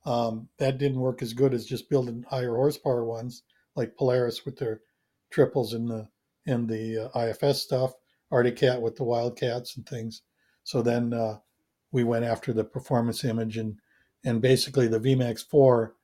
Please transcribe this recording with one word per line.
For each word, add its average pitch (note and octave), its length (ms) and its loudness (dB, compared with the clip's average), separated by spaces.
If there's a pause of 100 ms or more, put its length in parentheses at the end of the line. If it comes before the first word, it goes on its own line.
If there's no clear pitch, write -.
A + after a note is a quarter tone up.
Um, A#2 440 -2 (100)
that C3 200 0
didn't C3+ 200 0
work B2+ 240 -2
as A2+ 100 -6
good B2+ 220 4
as A2+ 100 -2
just A#2+ 240 -8
building A#2+ 400 -2
higher B2 280 -2
horsepower C3 480 0
ones A#2 400 -8 (320)
like A#2 200 -4
Polaris B2 480 0
with - 120 -10
their A2+ 240 -6 (500)
triples A#2+ 440 2
and A#2 140 -4
the, A2 200 -8 (360)
and A#2+ 240 -2
the, A2+ 360 -4
uh, A2+ 120 -12
I A#2 120 0
F A2 160 -4
S C#3+ 180 2
stuff, C3 320 -2 (380)
Arctic B2 240 2
Cat B2+ 260 2
with A2+ 140 -4
the C#3 80 -4
Wildcats A#2 720 -4
and A#2 120 -16
things. A2+ 340 -10 (420)
So B2 180 -2
then, A#2+ 320 0
uh, A2 240 -4 (540)
we B2+ 100 2
went A#2 220 0
after A#2 280 -2
the A2 120 0
performance A#2+ 580 -2
image, A2+ 360 -2
and, A2 200 -6 (460)
and A#2 180 0
basically B2+ 460 4
the A2+ 100 2
V C3 160 4
max A#2+ 260 0
four B2 640 6